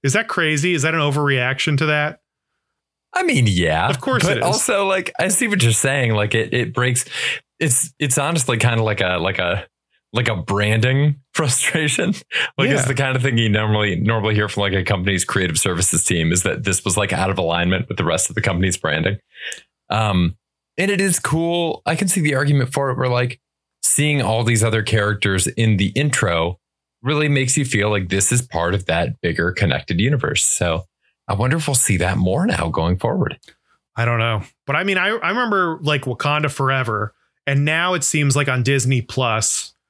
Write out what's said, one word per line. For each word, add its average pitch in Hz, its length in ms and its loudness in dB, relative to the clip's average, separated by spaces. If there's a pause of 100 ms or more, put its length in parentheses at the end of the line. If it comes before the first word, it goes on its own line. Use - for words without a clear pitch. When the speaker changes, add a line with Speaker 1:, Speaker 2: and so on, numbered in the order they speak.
Speaker 1:
Is 135 100 2
that 220 140 0
crazy? 156 440 0
Is 151 100 0
that 160 120 0
an 160 60 0
overreaction 139 760 0
to 160 80 0
that? 151 340 -2 (920)
Speaker 2:
I 370 120 0
mean, 170 220 2
yeah. 87 420 2
Speaker 1:
Of 139 120 -2
course 254 220 0
Speaker 2:
but 175 100 2
Speaker 1:
it 117 60 -2
is. - 60 -2
Speaker 2:
also, 202 420 0
like, 190 320 -2
I 190 100 0
see 233 200 0
what 196 140 0
you're 117 100 4
saying. 131 420 0
Like, 104 200 0
it, 113 200 0
it 113 180 -2
breaks. 123 320 0 (560)
It's, 147 380 0
it's 139 200 0
honestly 143 400 0
kind 117 220 2
of 110 60 0
like 101 160 -2
a, 90 160 0
like 92 200 -2
a, 90 280 -2 (480)
like 117 140 0
a 110 80 -2
branding 110 880 2
<laughs> - 100 -20
frustration. 156 800 0 (420)
Like, 135 140 2
it's 139 120 2
Speaker 1:
Yeah. 127 60 0
Speaker 2:
the 135 60 0
kind 131 200 0
of 127 80 0
thing 123 140 0
you 113 140 2
normally, 104 460 2
normally 107 380 0
hear 104 140 2
from, 101 140 -2
like, 98 100 0
a 98 100 0
company's 95 440 0
creative 92 320 -2
services 87 480 0
team, 82 260 0
is 90 120 0
that - 200 -2
this 90 220 -2
was, 95 100 0
like, 101 160 -2
out 92 180 0
of 92 60 -2
alignment 87 520 0
with - 100 -8
the 82 60 -2
rest 80 260 0
of - 40 -16
the 107 80 -2
company's 92 360 0
branding. 82 400 -2 (720)
Um, 98 460 0 (420)
and 190 120 2
it 196 120 0
is 185 180 0
cool. 170 640 -2
I 165 120 0
can 190 120 -2
see 175 140 0
the 147 120 2
argument 139 380 2
for 139 180 0
it 127 80 -4
where, 127 120 0
like, 123 300 -2 (420)
seeing 147 400 2
all 113 220 0
these 110 200 2
other 110 180 4
characters 101 680 0
in 110 280 4
the 98 120 2
intro 90 680 0 (440)
really 147 260 0
makes 135 280 2
you 147 80 0
feel 107 260 0
like 95 180 -2
this 92 220 0
is 123 120 4
part 85 320 -2
of 92 120 -2
that 82 340 -2
bigger 85 320 0
connected 82 480 0
universe. 127 440 0
So - 420 -2 (420)
I - 60 -2
wonder 127 220 0
if 156 100 -4
we'll 143 80 0
see 101 240 2
that 90 180 0
more 98 300 2
now - 220 -2
going 85 300 0
forward. - 400 -2 (580)
Speaker 1:
I 117 80 0
don't 117 160 0
know. 113 220 0 (240)
But 139 100 -2
I 180 80 -2
mean, 196 140 0
I, 185 100 0
I 214 220 -2
remember, 202 520 0
like, 147 200 0
Wakanda 147 480 0
Forever, 120 600 -2 (340)
and 139 180 2
now 165 300 0
it 160 100 -2
seems 143 320 0
like 143 120 0
on 127 140 2
Disney 127 400 0
Plus 113 720 -2 (160)